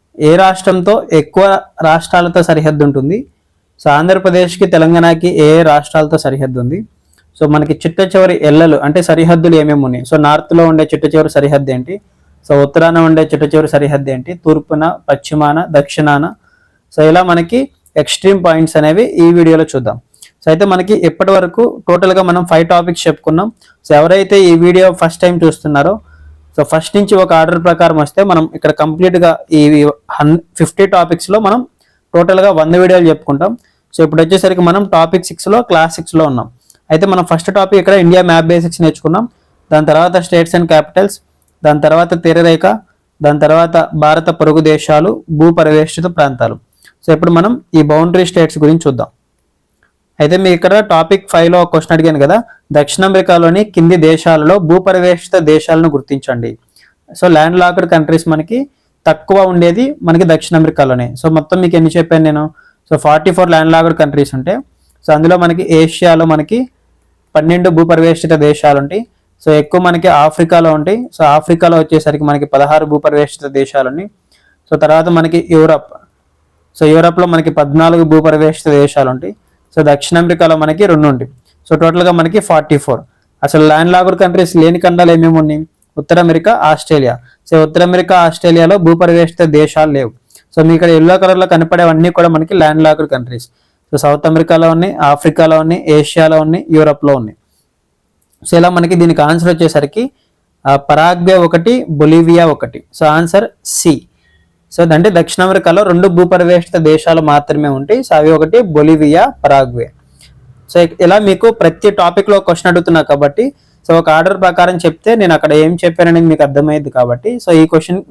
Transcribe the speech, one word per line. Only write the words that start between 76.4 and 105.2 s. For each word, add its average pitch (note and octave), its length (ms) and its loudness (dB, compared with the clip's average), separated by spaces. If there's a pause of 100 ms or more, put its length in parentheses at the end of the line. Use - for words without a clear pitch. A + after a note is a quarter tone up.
So, D#3+ 100 -2
యూరప్లో E3+ 420 2
మనకి E3 240 -2
పద్నాలుగు D#3+ 520 0
భూ D#3 180 2
పరివేష్టిత D#3 460 0
దేశాలు C#3+ 420 0
ఉంటాయి. C#3+ 240 -8 (440)
So, D#3 140 0
దక్షిణ C#3+ 260 -2
అమెరికాలో E3+ 400 0
మనకి D#3 280 -2
రెండు D#3 220 2
ఉంటాయి. B2+ 240 -4 (360)
So, D3+ 120 -2
టోటల్గా E3+ 320 0
మనకి E3+ 280 -2
ఫార్టీ D#3 380 0
ఫోర్. C3 240 -6 (420)
అసలు D#3 220 2
ల్యాండ్ D#3 260 2
లాక్డ్ F#3 280 0
కంట్రీస్ F3+ 360 0
లేని E3+ 240 2
ఖండాలు F3 320 2
ఏమేమి E3 280 2
ఉన్నాయి? D#3 280 -4 (300)
ఉత్తర E3 220 -2
అమెరికా, E3+ 340 0
ఆస్ట్రేలియా. D3 640 -2 (320)
So, D#3 160 2
ఉత్తర D#3+ 200 0
అమెరికా, F3+ 340 0
ఆస్ట్రేలియాలో E3+ 600 2
భూ E3+ 180 2
పరివేష్టిత E3+ 540 0
దేశాలు D3+ 420 0
లేవు. C3+ 200 -4 (480)
So, D#3 60 4
మీ E3 80 4
ఇక్కడ E3+ 160 2
ఎల్లో E3 280 4
కలర్లో F#3 300 0
కనపడేవన్నీ E3 640 0
కూడా E3+ 180 0
మనకి D#3+ 260 -2
ల్యాండ్ D#3 300 0
లాక్డ్ D#3 280 0
కంట్రీస్. B2 380 -10 (440)
So, D3 40 -2
సౌత్ D3 300 -2
అమెరికాలో E3 420 2
ఉన్నాయి, E3+ 260 -2
ఆఫ్రికాలో D#3 640 0
ఉన్నాయి, E3 280 -2
ఏషియాలో D#3 520 2
ఉన్నాయి, D#3 320 -2
యూరప్లో D3+ 420 2
ఉన్నాయి. A#2 240 -6 (1080)
So, - 140 -2
ఇలా F3 120 4
మనకి F3 260 0
దీనికి E3+ 260 2
ఆన్సర్ E3 280 0
వచ్చేసరికి, E3 640 -2 (560)
ఆ, C#3 80 2
పరాగ్వే E3+ 580 0
ఒకటి, F3+ 560 0
బొలీవియా E3 560 2
ఒకటి. C#3+ 380 -4 (100)
So, - 120 -4
ఆన్సర్ E3 420 0 (180)
సి. - 280 -2 (760)
So, E3+ 220 -2
అంటే E3+ 160 2
దక్షిణ F3 340 -2